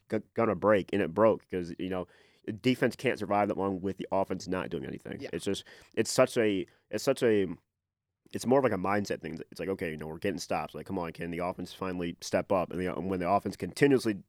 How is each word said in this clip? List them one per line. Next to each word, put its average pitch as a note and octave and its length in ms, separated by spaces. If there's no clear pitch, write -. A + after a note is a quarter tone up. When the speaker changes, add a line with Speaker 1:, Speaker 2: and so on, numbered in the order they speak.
Speaker 1:
go-, A2 140
gonna A2+ 220
break, G2 360
and G2+ 80
it E2 140
broke G#2 360
'cause, F2 280
you F#2 120
know, F#2 160
defense B2+ 360
can't B2+ 220
survive G2+ 300
that - 80
long F#2+ 240
with F#2+ 180
the - 140
offense F#2+ 360
not F2+ 220
doing D2 140
anything. - 360
Speaker 2:
Yeah. C3+ 120
Speaker 1:
It's E2+ 120
just, G2 200
it's A2 160
such C3 260
a, G#2+ 300
it's - 140
such C3+ 180
a, G#2 240
it's G#2 140
more C3 120
of, C3+ 60
like, A2 80
a G2 40
mindset G2 440
thing. D#2+ 180
It's - 80
like, E2+ 80
okay, F#2+ 220
you D#2 60
know, D#2 120
we're D#2+ 100
getting F#2+ 220
stops. D#2 340
Like, D2+ 120
come F#2+ 120
on, E2+ 140
can E2+ 180
the E2+ 80
offense F2 340
finally F2+ 480
step - 300
up? F#2 220
And F2 80
the, F2+ 120
and F2 160
when F#2 120
the F2 100
offense G2+ 240
continuously A2 640